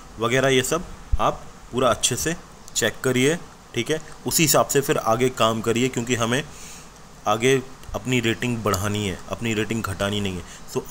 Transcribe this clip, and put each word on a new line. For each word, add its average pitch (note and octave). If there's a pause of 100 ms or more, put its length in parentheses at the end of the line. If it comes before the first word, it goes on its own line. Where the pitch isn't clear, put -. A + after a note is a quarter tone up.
(200)
वगैरह, B2
ये C3
सब D#3+ (340)
आप C#3 (280)
पूरा B2+
अच्छे A2
से D#3+ (400)
check -
करिए, C3 (400)
ठीक A#2+
है। D#3 (260)
उसी D3
हिसाब C3+
से C#3
फिर C#3
आगे A#2+
काम A2+
करिए, A#2
क्योंकि B2
हमें A#2 (840)
आगे A#2+ (340)
अपनी A#2+
rating A2+
बढ़ानी G#2
है, F2 (120)
अपनी A2+
rating G#2+
घटानी G2+
नहीं G2
है। E2+ (300)
So -